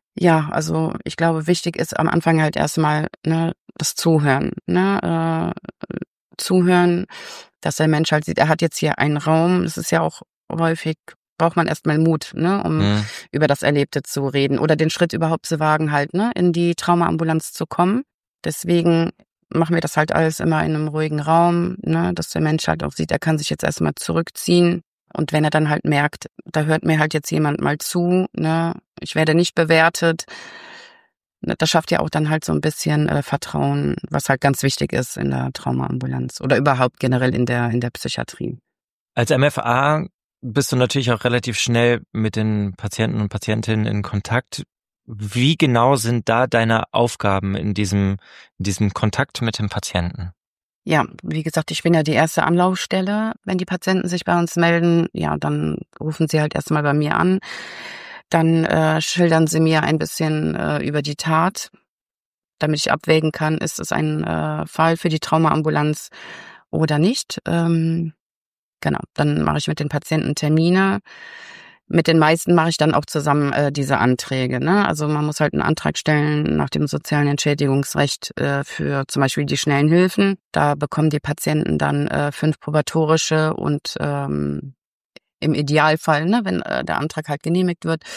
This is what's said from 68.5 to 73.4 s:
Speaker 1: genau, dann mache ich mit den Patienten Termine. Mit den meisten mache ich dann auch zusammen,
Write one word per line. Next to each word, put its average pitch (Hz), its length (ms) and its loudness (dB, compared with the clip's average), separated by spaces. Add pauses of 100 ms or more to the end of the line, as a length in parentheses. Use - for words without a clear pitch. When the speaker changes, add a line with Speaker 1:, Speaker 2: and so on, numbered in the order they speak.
Speaker 1:
genau, - 200 -2 (120)
dann 147 300 0
mache 151 160 0
ich - 80 -4
mit 156 120 -4
den 147 100 -4
Patienten 151 440 -2
Termine. 175 640 2 (880)
Mit 165 200 2
den 165 100 6
meisten 165 380 4
mache 165 140 4
ich 160 80 -2
dann 156 180 2
auch 147 100 0
zusammen, 143 480 0